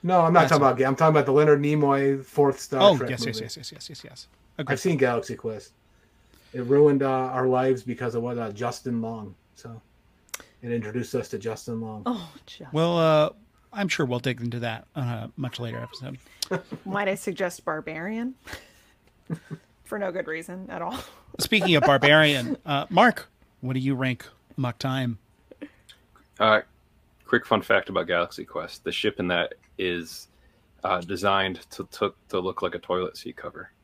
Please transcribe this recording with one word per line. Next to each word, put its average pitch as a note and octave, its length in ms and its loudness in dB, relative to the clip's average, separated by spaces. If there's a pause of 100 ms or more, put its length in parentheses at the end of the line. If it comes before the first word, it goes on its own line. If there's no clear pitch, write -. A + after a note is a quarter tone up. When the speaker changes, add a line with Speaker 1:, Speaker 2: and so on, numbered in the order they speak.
Speaker 1:
No, F3 180 4
I'm E3 140 6
not E3+ 60 10
Speaker 2:
That's D#3 100 6
Speaker 1:
talking D3 140 6
Speaker 2:
all. C3+ 60 8
Speaker 1:
about A#2+ 80 -2
Ga-, C3 60 4
I'm C3 120 2
talking D#3+ 180 6
about D3 100 6
the C3+ 80 0
Leonard D3 300 6
Nimoy C#3 600 2
fourth C#3 380 2
Star C3+ 220 -2
Speaker 2:
Oh, G3 160 8
Speaker 1:
Trek B2+ 100 -4
Speaker 2:
yes, A#2+ 160 -6
yes, A2 120 -6
Speaker 1:
movie. A2 80 -8
Speaker 2:
yes, A2+ 120 -14
yes, - 160 -16
yes, - 160 -18
yes, - 160 -18
yes. - 220 -20 (320)
Agreed. C#3+ 160 -2
Speaker 1:
I've C3 60 -6
seen E3+ 180 0
Galaxy A#2+ 360 0
Quest. A2 380 -10 (800)
It B2+ 120 -8
ruined, C#3 380 6
uh, C3+ 60 0
our C3 380 0
lives B2+ 360 2
because A#2+ 320 -6
of A#2 80 -2
what, A#2+ 140 -6
uh, A#2 160 -6
Justin A#2+ 480 -6
Long. A2 340 -10 (200)
So A2+ 260 -18 (840)
it A#2+ 100 -6
introduced A2+ 420 -6
us A#2 160 -4
to A2 80 -8
Justin A2+ 420 -8
Long. A2 240 -12
Speaker 3:
Oh, G3 260 -6 (140)
Justin. - 280 -20
Speaker 2:
Well, E3+ 260 0
uh, D#3 320 4 (420)
I'm G3+ 160 -4
sure D3+ 160 0
we'll B2 140 -2
dig A#2+ 240 -4
into A#2+ 160 -6
that A2+ 360 -8
on B2 140 -4
a A#2 300 -8
much C3 200 -8
later A#2 200 -8
episode. B2+ 400 -14 (320)
Speaker 1:
<laughs> - 340 -8
Speaker 3:
Might G3 240 -4
I F#3+ 60 0
suggest F#3 500 -6
Barbarian? E3+ 760 -6
<laughs> - 40 -20 (1400)
For A3 140 -10
no G3 140 -4
good F3 160 -6
reason E3+ 420 -12
at F3 120 -10
all. F3 140 -8 (220)
<laughs> - 220 -20
Speaker 2:
Speaking F3+ 340 2
of D3 80 6
Barbarian, C#3+ 840 6
uh, D3 260 -2
Mark, G#3+ 380 4 (320)
what B2+ 120 -4
do C3 80 -2
you C3+ 160 0
rank B2+ 280 -2 (320)
Amok B2+ 220 -4
Time? C3 400 -4 (1200)
Speaker 4:
Uh, G#2+ 220 4 (680)
quick - 180 0
fun A2 160 2
fact - 280 0
about F2 180 -2
Galaxy F2 380 -2
Quest: - 400 -12
the F2 80 -6
ship - 260 -4
in G2 100 -2
that F2 260 -2 (240)
is, F2 500 -6 (560)
uh, F#2 160 -2
designed F#2+ 680 -2
to, - 200 -14
to, G2+ 240 -4 (140)
to G#2 100 -2
look F#2 240 -6
like F2+ 140 -4
a - 20 -8
toilet F2+ 380 -4
seat - 200 -14
cover - 360 -16 (120)